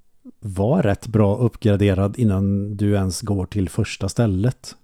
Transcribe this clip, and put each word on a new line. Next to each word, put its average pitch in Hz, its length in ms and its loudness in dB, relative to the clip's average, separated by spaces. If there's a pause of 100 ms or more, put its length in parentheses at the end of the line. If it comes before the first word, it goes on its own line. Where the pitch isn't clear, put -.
(400)
vara 104 420 0
rätt 110 260 -2
bra 107 300 2
uppgraderad 101 840 2
innan 101 580 0
du 104 160 2
ens 95 280 -2
går 101 240 -2
till 92 240 -2
första - 400 -4
stället. 107 760 -2